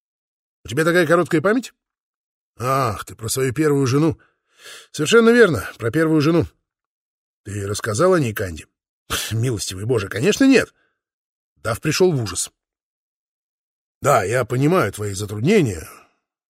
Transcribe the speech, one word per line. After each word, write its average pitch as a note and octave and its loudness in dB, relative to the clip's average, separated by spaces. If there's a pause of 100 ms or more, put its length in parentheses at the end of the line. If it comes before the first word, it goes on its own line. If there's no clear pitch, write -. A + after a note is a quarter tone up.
(640)
«У - -16
тебя C3+ -4
такая E3+ 2
короткая E3+ 2
память?» A3 -2 (840)
«Ах, B2 -2
ты - -18
про A2+ -10
свою C3 -2
первую C#3+ 2
жену». C#3+ 0 (720)
«Совершенно A3+ 4
верно, G3 4
про A2+ -4
первую D#3+ 2
жену». D3+ 2 (1000)
«Ты G2 -8
рассказал A2+ 0
о F3 4
ней A2+ -2
Канди?» F2 -8 (640)
«Милостивый G#2+ -4
Боже, A2 -2
конечно, F#3 0
нет». C4 4 (840)
Дав A2 -6
пришёл F3 2
в C3 -2
ужас. - -8 (1500)
«Да, B2+ 2
я A2+ -2
понимаю C3+ 0
твои G#2 -10
затруднения. G#2+ -2 (600)